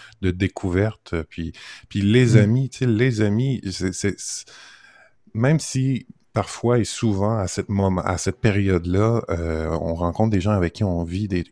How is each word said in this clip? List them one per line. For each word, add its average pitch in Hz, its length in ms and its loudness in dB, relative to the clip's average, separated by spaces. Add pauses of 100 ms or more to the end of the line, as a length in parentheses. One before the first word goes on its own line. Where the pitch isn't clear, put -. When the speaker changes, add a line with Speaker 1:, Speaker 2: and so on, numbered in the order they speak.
(220)
Speaker 1:
de 92 100 0
découverte. 95 840 -2 (140)
Puis, 82 220 -8 (380)
puis 101 120 -4
les 120 340 6
Speaker 2:
Mhm. 104 80 8
Speaker 1:
amis, 123 260 2
tu - 100 -18
sais, 131 60 -2
les 117 360 2
amis, 110 480 0
c'est, 92 240 -4
c'est, 101 240 -4
c'est, - 280 -10 (880)
même 135 260 2
si 131 480 -2 (260)
parfois 117 460 0
et 101 60 2
souvent 107 520 0
à 95 100 -2
cette - 220 -6
mom-, 95 360 2
à 90 120 0
cette - 220 -4
période-là, 98 920 2
euh, 82 400 -4 (120)
on 82 140 -4
rencontre 87 360 0
des 98 100 2
gens 104 100 0
avec 90 220 0
qui - 100 -4
on 87 200 -2
vit 92 240 -4
des, 90 240 -2